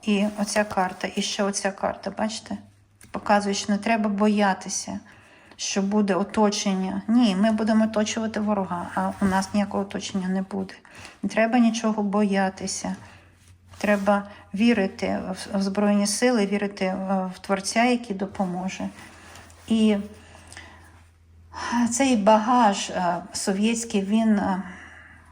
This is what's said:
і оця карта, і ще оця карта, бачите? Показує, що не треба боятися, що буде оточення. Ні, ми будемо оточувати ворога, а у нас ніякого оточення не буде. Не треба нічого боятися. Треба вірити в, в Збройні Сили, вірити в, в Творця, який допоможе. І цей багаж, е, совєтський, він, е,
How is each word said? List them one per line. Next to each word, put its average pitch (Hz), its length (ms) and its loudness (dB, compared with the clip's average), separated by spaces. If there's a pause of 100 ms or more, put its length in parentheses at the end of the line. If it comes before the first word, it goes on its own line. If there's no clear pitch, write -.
і 208 240 2 (140)
оця 208 240 0
карта, 190 520 -2
і 202 60 -2
ще - 200 -4
оця 202 280 -2
карта, - 480 -6
бачите? 214 380 -6 (540)
Показує, 202 440 0
що 208 180 -2
не 196 60 0
треба 214 300 0
боятися, 202 920 0 (560)
що - 260 -4
буде 202 320 2
оточення. 196 960 0
Ні, 220 280 4
ми 220 160 4
будемо 220 320 2
оточувати 220 560 -2
ворога, 185 540 -2
а 190 260 -2
у 202 40 2
нас 190 300 0
ніякого 202 280 0
оточення 196 460 -6
не 190 140 0
буде. 190 320 -8 (480)
Не 202 60 -2
треба 226 300 2
нічого 220 440 2
боятися. 196 920 -2 (840)
Треба 202 440 2 (320)
вірити 196 640 2 (120)
в, 196 280 -6
в 196 40 0
Збройні 202 440 2
Сили, 233 400 2
вірити 202 520 -2
в, 190 380 -2
в - 20 -18
Творця, 196 460 0
який 240 320 0
допоможе. 190 720 -4 (800)
І 220 280 4 (1900)
цей 262 260 4
багаж, 214 720 4
е, 175 260 -2 (160)
совєтський, 214 720 0
він, 214 360 2
е, 190 240 0 (680)